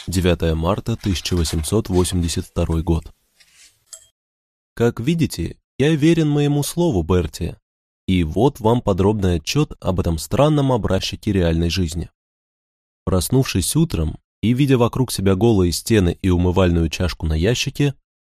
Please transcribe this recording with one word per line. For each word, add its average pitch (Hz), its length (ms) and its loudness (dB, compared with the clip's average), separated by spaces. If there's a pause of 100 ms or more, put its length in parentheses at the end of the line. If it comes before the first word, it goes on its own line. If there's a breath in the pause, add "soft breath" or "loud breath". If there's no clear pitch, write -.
девятое 85 480 0
марта 98 400 -2
тысяча 92 400 -4
восемьсот 85 540 -2
восемьдесят 90 580 0
второй 82 380 -2
год. 82 280 -2 (1600)
Как 117 260 -2
видите, 123 560 -2 (200)
я 143 200 2
верен 160 320 2
моему 143 340 0
слову, 151 400 0
Берти. 82 540 -2 (500)
И 92 160 2
вот 101 380 0
вам 113 200 2
подробный 95 580 0
отчёт - 420 -2
об 92 180 -2
этом 82 200 -2
странном 139 520 2
образчике 95 600 -2
реальной 85 360 2
жизни. 85 420 -4 (920)
Проснувшись 95 680 0
утром 92 460 -2 (200)
и 110 120 2
видя 131 260 2
вокруг 120 320 0
себя 95 240 0
голые 92 380 4
стены 92 500 0
и 95 60 0
умывальную 90 640 2
чашку - 360 -4
на 78 80 -2
ящике, 123 600 -2 (360)